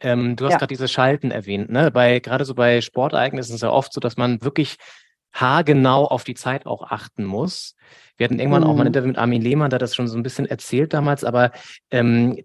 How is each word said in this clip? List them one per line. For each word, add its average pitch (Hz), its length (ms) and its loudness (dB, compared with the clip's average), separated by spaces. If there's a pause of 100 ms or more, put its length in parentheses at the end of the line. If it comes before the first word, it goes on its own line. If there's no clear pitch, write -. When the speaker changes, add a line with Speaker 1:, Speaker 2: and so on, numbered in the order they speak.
Speaker 1:
Ähm, 120 360 0
du 127 100 -4
hast 143 80 2
Speaker 2:
Ja. 160 40 4
Speaker 1:
grad 139 140 -2
diese 131 160 -4
Schalten 135 420 2
erwähnt, 101 400 -6
ne? 139 220 2
Bei, 123 280 4
gerade 131 240 -4
so 131 120 -8
bei 120 260 4
Sportereignissen 127 680 -2
ist 117 60 -8
es 110 40 -6
ja 113 80 0
oft 127 240 0
so, - 60 -6
dass - 180 -4
man 120 240 0
wirklich 143 360 -4 (540)
haargenau 135 720 4
auf 127 180 -2
die 127 100 -10
Zeit 131 320 -6
auch - 240 -10
achten - 340 -8
muss. 107 520 -6 (420)
Wir 120 80 0
hatten 123 140 -2
irgendwann 143 240 4
auch 156 100 4
mal 143 80 2
ein 143 40 4
Speaker 2:
Mhm. - 20 4
Speaker 1:
Interview 127 220 2
mit 127 100 -4
Armin 120 240 2
Lehmann, 143 260 2
der 127 60 0
hat 123 80 0
das 120 100 -6
schon 123 140 -2
so 113 100 -6
ein 120 60 -4
bisschen 135 240 -6
erzählt 131 440 -2
damals, 147 320 0
aber, 120 280 2 (400)
ähm, 120 540 2